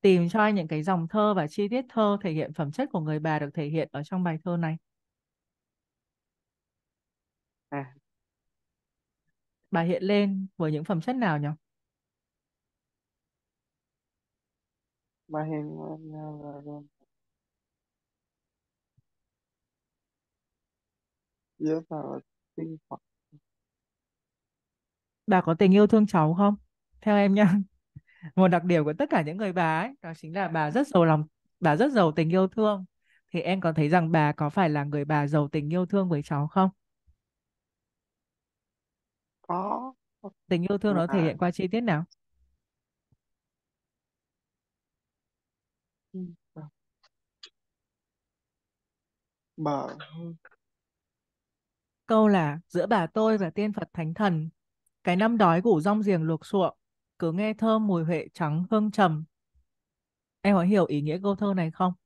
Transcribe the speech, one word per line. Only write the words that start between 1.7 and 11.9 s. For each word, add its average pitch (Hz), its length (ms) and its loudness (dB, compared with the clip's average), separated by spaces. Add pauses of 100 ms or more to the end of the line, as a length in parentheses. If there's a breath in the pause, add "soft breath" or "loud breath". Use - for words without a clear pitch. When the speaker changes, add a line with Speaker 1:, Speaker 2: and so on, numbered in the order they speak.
Speaker 1:
thơ 208 340 0
thể 185 80 -4
hiện 156 220 -4
phẩm 147 180 -4
chất 262 220 -4
của 190 60 -2
người 156 200 -4
bà 151 200 -2
được 147 140 -6
thể 156 140 -6
hiện 156 240 -4
ở 143 120 -8
trong 185 200 -6
bài 165 200 -2
thơ 175 140 -4
này. 165 200 -4 (3000)
Speaker 2:
À. 143 140 -8 (1900)
Speaker 1:
Bà 175 100 0
hiện 175 220 -2
lên 196 440 0 (100)
với 160 140 0
những 151 120 -2
phẩm 165 180 -2
chất 247 140 -6
nào 202 240 0
nhỉ? 147 80 -4 (3750)